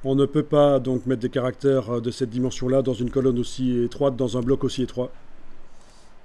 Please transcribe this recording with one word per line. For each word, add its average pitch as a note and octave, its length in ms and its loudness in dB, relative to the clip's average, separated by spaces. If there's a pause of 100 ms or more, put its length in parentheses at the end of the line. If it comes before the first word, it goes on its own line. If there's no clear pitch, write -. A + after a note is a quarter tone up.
On C3+ 100 2
ne C#3 120 4
peut D3+ 180 0
pas D3 340 6
donc B2+ 280 -2
mettre B2+ 160 0
des B2 60 -2
caractères, B2+ 680 0
euh, A#2+ 40 -2
de A#2 120 -4
cette A#2+ 180 -4
dimension-là B2+ 520 0
dans B2+ 120 0
une A#2+ 160 -2
colonne B2+ 300 2
aussi B2 420 0
étroite, C3+ 320 0
dans A#2+ 240 -2
un B2 40 -2
bloc B2+ 200 0
aussi C3 220 -2
étroit. B2 260 -6 (1160)